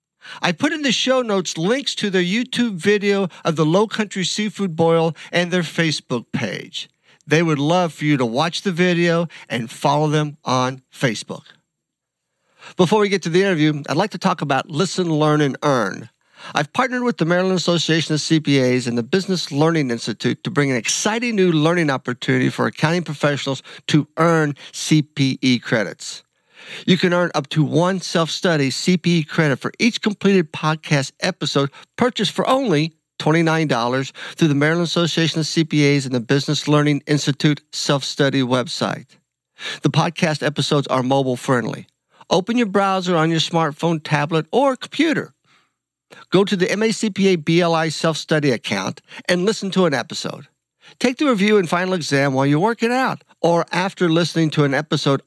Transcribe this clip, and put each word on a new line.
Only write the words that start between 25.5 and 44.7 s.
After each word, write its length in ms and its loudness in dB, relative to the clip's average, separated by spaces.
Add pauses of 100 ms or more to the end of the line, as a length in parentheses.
credits. 640 -6 (640)
You 100 4
can 160 0
earn 220 2
up 160 -4
to 120 2
one 380 0
self-study 720 0
C 260 0
P 220 2
E 40 2
credit 360 0
for 200 -6
each 220 0
completed 500 0
podcast 720 -2
episode 500 -2 (260)
purchased 360 0
for 160 -2
only 480 0 (220)
twenty-nine 500 2
dollars 420 0 (260)
through 120 2
the 60 2
Maryland 300 2
Association 560 0
of 60 -2
C 160 2
P 320 2
As 120 0
and 80 -4
the 60 0
Business 460 -2
Learning 400 2
Institute 540 0 (140)
self-study 640 0
website. 800 -2 (640)
The 80 2
podcast 520 0
episodes 440 0
are 160 0
mobile 340 0
friendly. 500 -2 (440)
Open 260 2
your 100 2
browser 480 0
on 140 2
your 120 0
smartphone, 640 -2
tablet, 480 -2
or 240 2